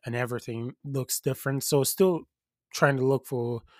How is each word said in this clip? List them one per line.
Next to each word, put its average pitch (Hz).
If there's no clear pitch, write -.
and 120
everything 120
looks 135
different. 135
So 139
still 180
trying 143
to 127
look 135
for, 120